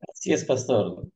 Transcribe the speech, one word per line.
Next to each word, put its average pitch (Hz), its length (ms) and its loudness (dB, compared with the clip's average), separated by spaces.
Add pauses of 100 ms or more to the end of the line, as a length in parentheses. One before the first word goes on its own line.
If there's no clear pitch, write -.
Así - 240 -2
es, 151 120 2
pastor. 110 720 0